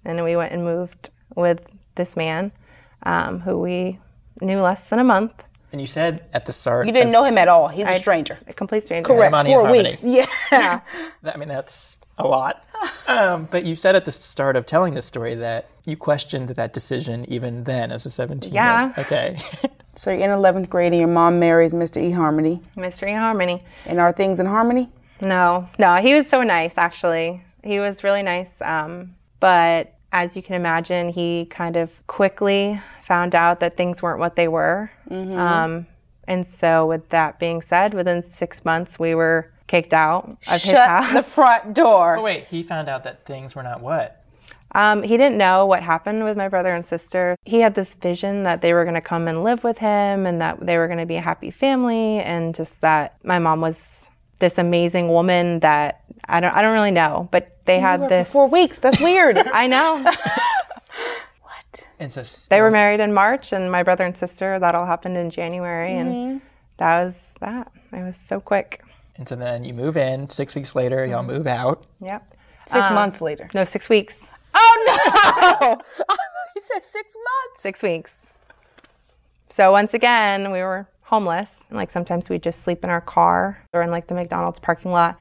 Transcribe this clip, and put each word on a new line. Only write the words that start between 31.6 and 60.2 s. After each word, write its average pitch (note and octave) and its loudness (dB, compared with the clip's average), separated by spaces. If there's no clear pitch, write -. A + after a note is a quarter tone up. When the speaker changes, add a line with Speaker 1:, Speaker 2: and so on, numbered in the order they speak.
Speaker 1:
of E3 -4
quickly G3+ -2
found F3 0
out E3+ 2
that F3 -2
things F3+ -4
weren't E3 -4
what E3+ -4
they E3+ 2
were. E3 0
Speaker 3:
Mm-hmm. F#3 -8
Speaker 1:
Um, E3+ -2
and F3+ -4
so E3 2
with D#3+ -4
that D#3+ -2
being E3 -4
said, F#3+ 0
within F3 -2
six - -10
months, E3+ -4
we E3 -2
were E3 0
kicked E3+ 0
out D#3+ 2
of F3 0
his F#3+ -2
Speaker 3:
Shut B3 8
Speaker 1:
house. A3+ 2
Speaker 3:
the C4+ 2
front A#3 2
door. F3+ 6
Speaker 2:
Oh, A3 -4
wait, F#3 -4
he E3+ -8
found D#3 -8
out C3 -8
that - -14
things C3+ -14
were C3+ -12
not A#2+ -12
what? C#3 -4
Speaker 1:
Um, G#3 2
he A3+ 2
didn't C4 4
know F#3+ 4
what F3+ 2
happened E3+ -4
with G#3+ -2
my G3 -4
brother F#3 0
and E3+ -6
sister. F3+ -4
He A3+ 0
had A3 4
this F#3+ -4
vision G3 -4
that E3+ -2
they E3+ 4
were E3+ 4
gonna E3+ -2
come E3 -4
and E3 -4
live A#3 -2
with A#3 -2
him G3+ 0
and F3 -2
that D#3+ -4
they E3+ 0
were E3 2
gonna E3+ -4
be E3 -6
a E3+ -4
happy E3 -6
family, A#3 -2
and E3 -6
just - -10
that D#3 0
my F3+ 0
mom D#3+ 2
was - -6
this F3+ 0
amazing F3 0
woman F3 2
that D3+ 2
I E3+ 0
don't, F3 0
I G3+ 4
don't A3 4
really G#3 2
know, E3+ 0
but F3 -2
they F#3 4
Speaker 3:
You - 2
Speaker 1:
had F#3 2
Speaker 3:
were - -2
Speaker 1:
this F3+ 2
Speaker 3:
for - -16
four C#4 6
weeks. E4 4
That's B3+ 2
weird. E4+ 4
Speaker 1:
<laughs> - 2
I A#3+ 2
know. C#4 2
Speaker 3:
<laughs> - 4